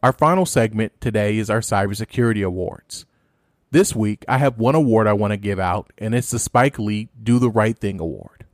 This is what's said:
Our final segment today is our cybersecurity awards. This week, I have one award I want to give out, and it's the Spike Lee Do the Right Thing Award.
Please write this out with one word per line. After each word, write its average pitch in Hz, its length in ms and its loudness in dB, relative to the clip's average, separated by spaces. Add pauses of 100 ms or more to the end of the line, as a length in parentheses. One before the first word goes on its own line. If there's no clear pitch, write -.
Our 131 120 2
final 180 320 2
segment 110 560 -2
today 107 360 0
is 107 120 -4
our 107 100 2
cybersecurity 107 840 -2
awards. - 600 -8 (680)
This 180 220 4
week, 104 360 -4
I 123 80 2
have 131 220 0
one 123 160 2
award 113 320 4
I 104 60 4
want 101 180 0
to 107 60 -2
give 98 220 -4
out, 92 380 -4
and 110 180 -4
it's 123 160 -2
the - 80 -4
Spike 131 400 0
Lee 107 300 -4 (120)
Do 120 180 2
the 123 100 4
Right 110 280 0
Thing 98 220 -6
Award. 64 540 -10